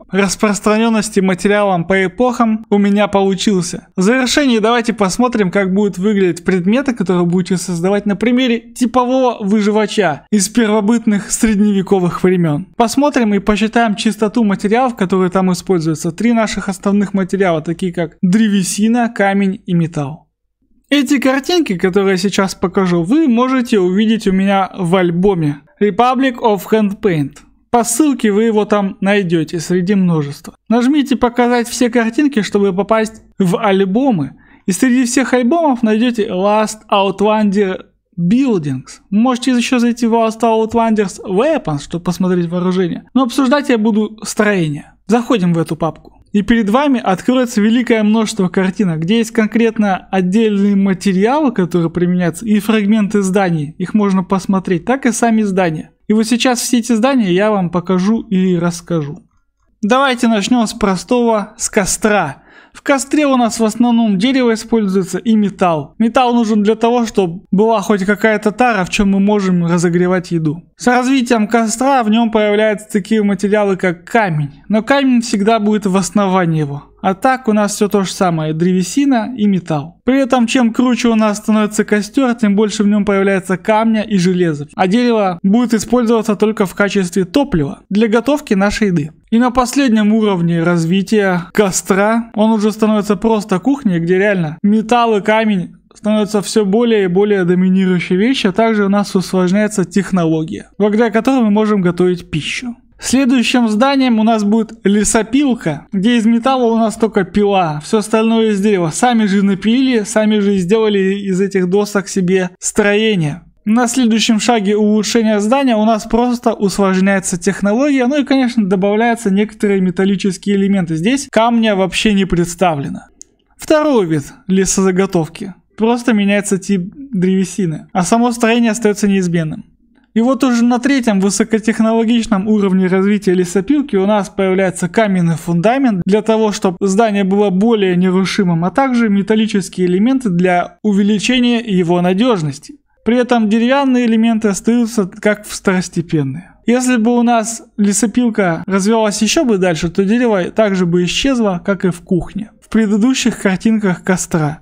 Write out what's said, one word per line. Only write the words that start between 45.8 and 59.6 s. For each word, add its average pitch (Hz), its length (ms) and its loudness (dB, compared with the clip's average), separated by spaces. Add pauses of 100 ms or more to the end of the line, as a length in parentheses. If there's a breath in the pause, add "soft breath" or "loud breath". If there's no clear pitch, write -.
И 202 80 2
перед 226 280 2
вами 262 320 2
откроется 240 600 0
великое 226 420 2
множество 208 460 0
картинок, 185 500 -2
где 185 200 0
есть 226 120 -2
конкретно 214 800 0
отдельные 202 640 2
материалы, 196 800 0
которые 175 360 0
применяются, 175 560 -2
и 214 140 2
фрагменты 208 640 0
зданий. 180 560 -2
Их 180 160 -6
можно 196 300 0
посмотреть, 185 640 -2
так 269 200 -2
и 240 60 2
сами 220 320 0
здания. 180 480 -2 (160)
И 208 60 0
вот 214 120 2
сейчас 240 340 0
все - 200 0
эти 240 140 -2
здания 226 400 2
я 202 180 2
вам 190 180 0
покажу 185 520 0
и 185 360 0
расскажу. 170 600 -4 (640)